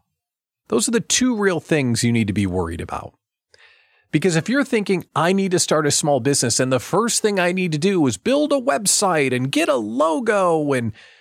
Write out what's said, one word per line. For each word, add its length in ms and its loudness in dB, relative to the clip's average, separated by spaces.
Those 180 0
are 40 0
the 100 2
two 340 0
real 240 0
things 420 0
you 120 2
need 140 2
to 60 -2
be 140 0
worried 320 -4
about. 360 -10
Because 280 0
if 100 -2
you're 160 0
thinking, 400 -2
"I 160 2
need 180 0
to 80 2
start 260 0
a 60 2
small 300 0
business, 400 0
and 100 0
the 80 2
first 420 -2
thing 200 0
I 100 2
need 220 -2
to 40 -2
do 300 2
is 80 0
build 380 0
a 80 0
website 760 0
and 160 -2
get 160 0
a 80 2
logo 960 0
and 220 0